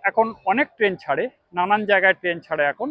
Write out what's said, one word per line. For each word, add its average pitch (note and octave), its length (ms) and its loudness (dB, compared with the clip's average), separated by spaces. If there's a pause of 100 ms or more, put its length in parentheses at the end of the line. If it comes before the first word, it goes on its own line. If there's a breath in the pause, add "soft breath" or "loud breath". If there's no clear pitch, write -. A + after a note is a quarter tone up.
এখন A3 180 2 (240)
অনেক C4 160 0 (100)
ট্রেন G3+ 160 0 (100)
ছাড়ে, D3+ 220 -2 (320)
নানান G3+ 320 0
জায়গায় F#3+ 320 4
ট্রেন F3 240 -4
ছাড়ে D3+ 260 -2
এখন। A#3+ 200 -6